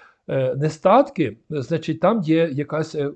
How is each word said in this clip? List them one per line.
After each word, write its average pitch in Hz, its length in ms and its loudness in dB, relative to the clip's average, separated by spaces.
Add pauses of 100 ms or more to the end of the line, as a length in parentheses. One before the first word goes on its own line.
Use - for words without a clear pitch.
(300)
е, 135 260 -2
нестатки, 156 800 2 (120)
значить 156 500 -4
там 208 220 2
є 160 300 2
якась, 147 440 -6
е, 143 120 -2
в 143 80 -8